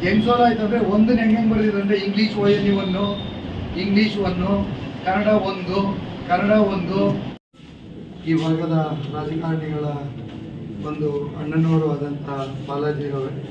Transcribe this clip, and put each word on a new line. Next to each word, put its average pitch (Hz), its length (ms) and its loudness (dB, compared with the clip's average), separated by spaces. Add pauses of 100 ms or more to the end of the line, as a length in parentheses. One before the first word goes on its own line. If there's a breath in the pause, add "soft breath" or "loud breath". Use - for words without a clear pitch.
ಹೆಂಗ್ 214 200 4
ಸೋಲ 240 220 4
ಆಯ್ತು 220 180 2
ಅಂದ್ರೆ 226 140 2 (140)
ಒಂದನ್ನ 226 260 6
ಹೆಂಗ್ 220 180 4
ಹೆಂಗ್ 220 160 4
ಬರ್ದಿದ್ರು 214 280 2
ಅಂದ್ರೆ 202 160 2
ಇಂಗ್ಲಿಷ್ 202 400 0
ಓ 202 100 2
ಎನ್ 202 200 4
ಇ 202 40 4 (120)
ಒನ್ನು, 190 220 0 (760)
ಇಂಗ್ಲಿಷ್ 202 360 2
ಒನ್ನು, 180 340 0 (540)
ಕನ್ನಡ 202 220 2
ಒಂದು, 190 500 2 (520)
ಕನ್ನಡ 196 220 4
ಒಂದು. 196 800 2 (960)
ಈ 165 60 2
ಭಾಗದ 160 420 0 (400)
ರಾಜಕಾರಣಿಗಳ 156 680 -4 (1040)
ಒಂದು 151 180 -2 (320)
ಅಣ್ಣನವರು 160 540 2
ಆದಂಥ 143 340 -6 (420)
ಬಾಲಾಜಿರವರೇ 143 800 -4